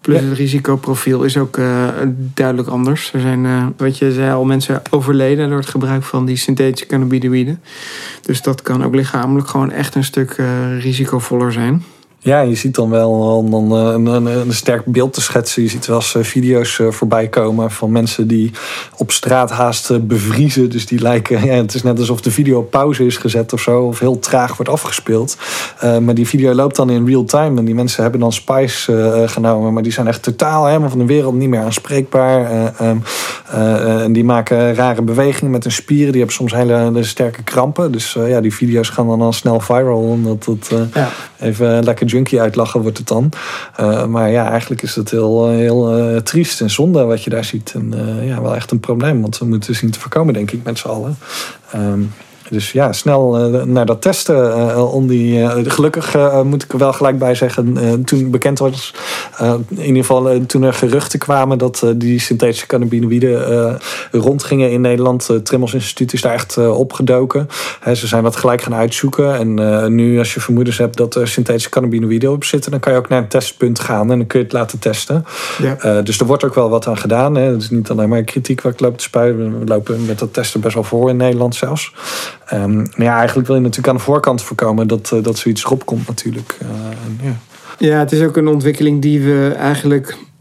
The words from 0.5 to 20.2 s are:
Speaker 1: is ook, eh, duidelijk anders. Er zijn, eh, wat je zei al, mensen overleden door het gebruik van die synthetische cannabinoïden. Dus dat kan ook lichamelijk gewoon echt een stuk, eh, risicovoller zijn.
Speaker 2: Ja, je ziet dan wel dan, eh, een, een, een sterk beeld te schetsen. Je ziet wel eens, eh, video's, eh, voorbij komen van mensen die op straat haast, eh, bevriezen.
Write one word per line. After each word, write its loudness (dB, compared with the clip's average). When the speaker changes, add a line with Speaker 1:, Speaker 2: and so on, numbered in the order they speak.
Speaker 1:
is 0
ook, -2
eh, 0
duidelijk 0
anders. -2
Er -2
zijn, 0
eh, 0
wat -2
je 2
zei 0
al, 0
mensen 0
overleden 2
door 0
het -4
gebruik -2
van -2
die -2
synthetische 0
cannabinoïden. 0
Dus -2
dat -2
kan -2
ook 0
lichamelijk 0
gewoon 0
echt -6
een 2
stuk, -2
eh, -4
risicovoller -2
zijn. 0
Speaker 2:
Ja, 4
je 2
ziet -4
dan 0
wel 2
dan, 2
eh, 2
een, 2
een, 2
een -2
sterk -2
beeld 2
te -6
schetsen. -2
Je 2
ziet -6
wel 0
eens, -2
eh, 2
video's, 0
eh, 2
voorbij 0
komen 0
van -2
mensen 0
die 2
op -4
straat 2
haast, 0
eh, 2
bevriezen. 2